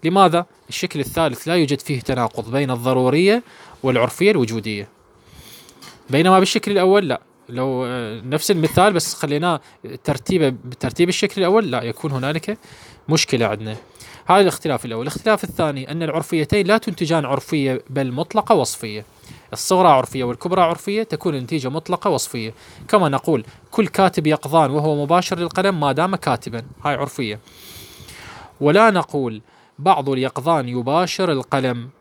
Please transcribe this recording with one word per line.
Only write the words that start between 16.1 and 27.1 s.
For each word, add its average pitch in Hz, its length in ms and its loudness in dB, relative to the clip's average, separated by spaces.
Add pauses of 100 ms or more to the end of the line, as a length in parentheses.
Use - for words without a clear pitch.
لا 214 120 4
تنتجان 165 460 -2
عرفية 135 680 -2
بل 131 220 -2
مطلقة 180 420 0
وصفية. 110 500 -4 (480)
الصغرى 185 360 4
عرفية 131 360 4
والكبرى 170 380 -2
عرفية، 175 400 -2
تكون 170 320 -4
النتيجة 127 340 -6
مطلقة 160 420 -4
وصفية. 117 440 -4 (340)
كما 190 200 4
نقول: 139 360 0 (260)
"كل 202 180 0
كاتب 175 380 2
يقظان"، 151 440 2
وهو 147 340 0
مباشر 175 340 0
للقلم 180 420 -2
ما 143 120 0
دام 180 240 0
كاتبًا، 120 460 -4 (220)
هاي 147 100 0
عرفية. 123 460 -6 (1200)